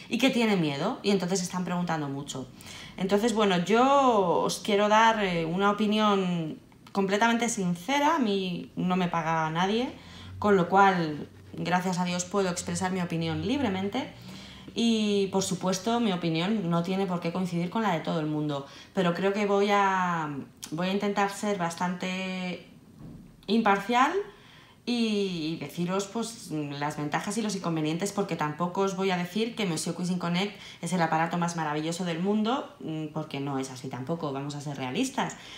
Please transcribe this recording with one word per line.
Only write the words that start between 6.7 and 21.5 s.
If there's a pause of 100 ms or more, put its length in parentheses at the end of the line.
completamente
sincera.
A
mí
no
me
paga
nadie, (480)
con
lo
cual, (260)
gracias
a
Dios,
puedo
expresar
mi
opinión
libremente. (600)
Y,
por
supuesto,
mi
opinión
no
tiene
por
qué
coincidir
con
la
de
todo
el
mundo, (280)
pero
creo
que
voy
a, (360)
voy
a
intentar
ser